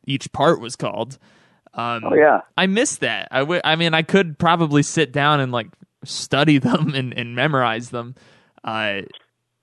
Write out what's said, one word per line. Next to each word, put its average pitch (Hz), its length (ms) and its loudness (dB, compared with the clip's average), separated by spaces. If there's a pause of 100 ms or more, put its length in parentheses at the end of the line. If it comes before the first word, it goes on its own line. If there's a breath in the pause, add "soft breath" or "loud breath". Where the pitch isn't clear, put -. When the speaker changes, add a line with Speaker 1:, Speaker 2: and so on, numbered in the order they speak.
Speaker 1:
each 135 240 -6
part 151 280 2
was 117 160 -12
called. 117 440 -8 (520 soft breath)
Um, 117 320 -6
Speaker 2:
Oh, - 120 -2
yeah. 143 260 6 (160)
Speaker 1:
I 180 80 2
missed 208 360 0
that. 113 280 -4
I 131 100 -2
w-, 156 240 0
I 160 120 2
mean, 165 180 0
I 160 80 2
could 175 380 0
probably 165 420 2
sit 147 320 0
down 147 260 2
and, 131 120 -2
like, 117 160 -4 (360)
study - 540 2
<laughs> - 0 -
them 156 380 0
and, 127 200 -4
and 120 200 -8
memorize 123 560 0
them. 120 240 -10 (480 soft breath)
Uh, 107 380 -4 (600)